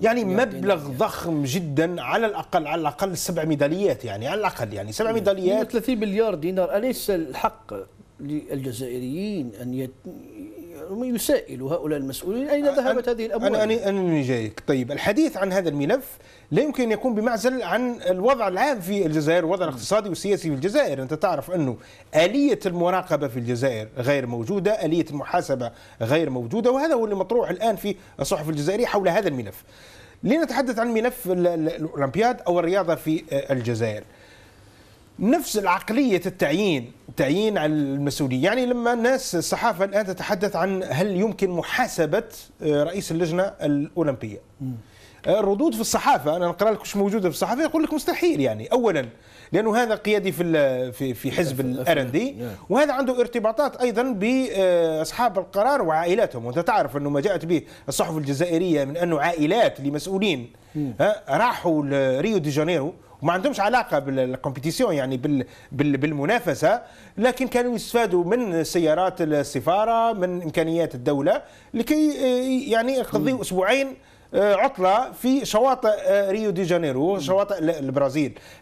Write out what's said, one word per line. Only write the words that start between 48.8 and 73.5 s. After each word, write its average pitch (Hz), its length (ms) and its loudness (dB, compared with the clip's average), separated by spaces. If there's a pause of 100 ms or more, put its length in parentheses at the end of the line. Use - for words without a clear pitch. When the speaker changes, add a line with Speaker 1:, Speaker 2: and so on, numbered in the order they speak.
Speaker 1:
لأنه 214 260 2
هذا 226 180 2
قيادي 202 360 0
في 156 120 -2
ال-، 135 500 2
في، 131 200 -4
في 123 180 -4
حزب 147 240 0
Speaker 2:
في 131 60 -2
Speaker 1:
ال 127 260 -2
آر 156 140 2
إن 123 100 -4
دي، 226 200 -2
Speaker 2:
نعم. 233 200 -10 (180)
Speaker 1:
وهذا 277 240 2
عنده 254 260 0
ارتباطات 240 560 0
أيضًا 240 280 0
بأصحاب 196 1400 2
القرار 240 420 2
وعائلاتهم. 170 640 0
وأنت 123 140 -2
تعرف 165 380 0
أنه 143 120 -2
ما 143 120 2
جاءت 175 240 0
به 165 160 2 (280)
الصحف 165 280 -2
الجزائرية 156 680 0
من 143 120 -8
أنه 170 220 0
عائلات 165 600 2
لمسؤولين، 147 720 -2 (220)
Speaker 2:
مم. 143 260 -4
Speaker 1:
آه، 196 280 2
راحوا 165 540 2
لريو 139 540 2
دي 151 120 0
جانيرو 151 440 0 (280)
وما 156 120 2
عندهمش 185 260 0
علاقة 214 400 2
بال-، 135 200 -2
الكومبيتيسيون، 135 720 -2
يعني، 131 240 -2
بال-، 135 280 0 (260)
بال-، 139 260 2
بالمنافسة، 160 840 2 (360)
لكن 247 300 0
كانوا 247 280 0
يستفادوا 202 480 2
من 185 400 0
سيارات 175 580 2
السفارة، 175 920 2
من 180 280 -2
إمكانيات 160 540 0
الدولة، 147 460 0 (320)
لكي، 302 380 2
آه، 262 600 0
يعني، 226 200 2
يقضيوا 262 440 0
Speaker 2:
مم. 220 60 -6
Speaker 1:
أسبوعين، 220 540 0 (380)